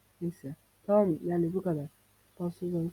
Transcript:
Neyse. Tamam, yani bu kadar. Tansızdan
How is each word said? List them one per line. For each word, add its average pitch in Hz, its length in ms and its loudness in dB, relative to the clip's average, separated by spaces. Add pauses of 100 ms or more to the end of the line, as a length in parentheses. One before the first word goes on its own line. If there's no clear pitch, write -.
(200)
Neyse. 165 340 -8 (320)
Tamam, 202 380 4
yani 175 300 0
bu 190 80 0
kadar. 156 240 -2 (520)
Tansızdan 175 540 -4